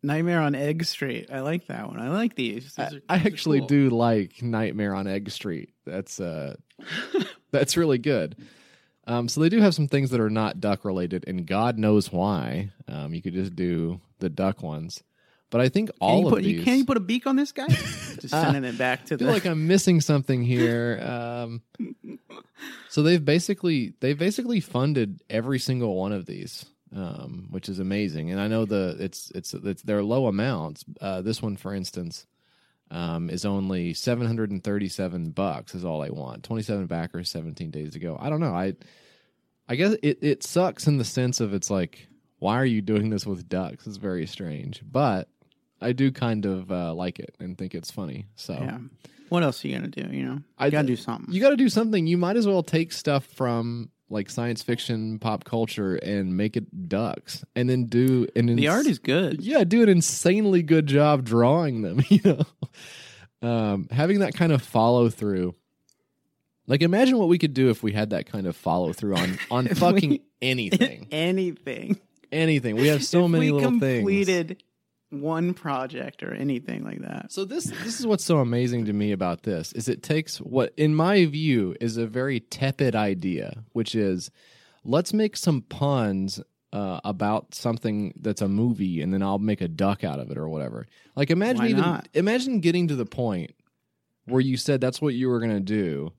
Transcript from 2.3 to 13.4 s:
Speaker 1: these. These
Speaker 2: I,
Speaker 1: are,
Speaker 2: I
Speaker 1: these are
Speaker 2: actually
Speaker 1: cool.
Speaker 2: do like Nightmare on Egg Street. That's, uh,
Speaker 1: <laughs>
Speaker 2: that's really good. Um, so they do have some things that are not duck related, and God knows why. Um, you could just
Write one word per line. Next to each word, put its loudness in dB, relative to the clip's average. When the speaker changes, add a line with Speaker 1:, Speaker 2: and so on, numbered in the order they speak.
Speaker 1:
these. -4
These -16
Speaker 2:
I, -6
Speaker 1:
are, -10
Speaker 2:
I 2
Speaker 1:
these 2
are 4
Speaker 2:
actually 0
Speaker 1:
cool. -6
Speaker 2:
do 6
like 2
Nightmare -2
on -2
Egg -4
Street. -8
That's, -10
uh, -8
Speaker 1:
<laughs> -4
Speaker 2:
that's 2
really 4
good. -2
Um, -2
so -2
they 6
do 4
have 6
some 0
things 2
that 2
are 2
not -2
duck 0
related, -2
and -6
God 0
knows 4
why. -2
Um, -8
you -6
could -6
just -4